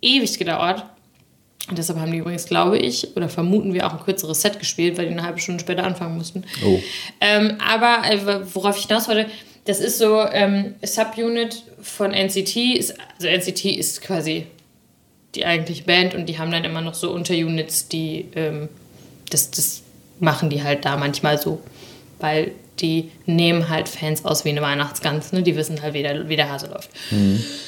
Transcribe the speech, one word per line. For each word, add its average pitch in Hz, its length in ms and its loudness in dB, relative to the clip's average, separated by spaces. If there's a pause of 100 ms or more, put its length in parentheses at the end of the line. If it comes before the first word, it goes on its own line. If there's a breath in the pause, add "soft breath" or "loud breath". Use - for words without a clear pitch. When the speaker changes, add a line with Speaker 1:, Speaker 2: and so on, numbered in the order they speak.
Speaker 1:
ewig 247 380 4
gedauert. 170 480 0 (840)
Und 185 80 -4
deshalb 165 220 -4
haben 160 120 -2
die 165 80 -2
übrigens, 170 280 -6
glaube 175 320 4
ich, - 380 -2
oder 180 120 0
vermuten 190 460 2
wir 180 120 0
auch 170 60 -2
ein 160 80 -10
kürzeres 160 400 -4
Set 202 180 0
gespielt, 175 380 0
weil 175 120 -2
die 170 40 -4
eine 170 120 -4
halbe 175 160 -6
Stunde 175 200 -4
später 180 240 2
anfangen 170 320 -2
mussten. 170 280 -8 (200 loud breath)
Speaker 2:
Oh. 95 160 6 (400 loud breath)
Speaker 1:
Ähm, 208 420 4
aber, 226 480 4
äh, 202 300 2 (140)
worauf 196 240 2
ich - 80 -6
hinaus 226 220 0
wollte, 220 180 2 (400 loud breath)
das 202 140 0
ist 220 180 0
so, 214 340 6
ähm, 202 500 2
Subunit 226 840 -2 (180)
von 202 320 -2
N 196 160 2
C 196 140 0
T, 240 280 2
ist, - 220 0 (220)
also 170 120 -4
N 175 140 2
C 165 100 -4
T 196 200 -2
ist - 280 -4
quasi 160 460 -4 (880)
die - 100 -4
eigentliche 165 400 -2
Band 180 300 4
und 180 100 -4
die 160 140 -6
haben 160 120 -4
dann 170 140 -2
immer 160 160 -4
noch 165 140 -6
so - 160 -4
Unterunits, 165 800 -2
die, 156 360 -4 (100)
ähm, 156 360 -4 (580 loud breath)
das, - 220 0
das - 320 -4 (360)
machen 156 300 2
die 143 140 -2
halt 143 240 0
da 143 100 0
manchmal 143 400 0
so, 156 240 -2 (580 loud breath)
weil 156 340 0 (280)
die 160 300 0 (160 loud breath)
nehmen 170 420 4
halt 160 200 -2
Fans 156 360 -4
aus 156 200 0
wie 151 60 0
eine 147 120 0
Weihnachtsgans, 143 720 -2
ne? 185 100 2
Die 170 140 4
wissen 151 260 -2
halt, 151 120 -4
wie 143 80 -2
der, 147 260 -2
wie 156 80 0
der 143 140 2
Hase 139 180 -8
läuft. - 220 -12 (200 loud breath)
Speaker 2:
Mhm. 104 340 4 (240 loud breath)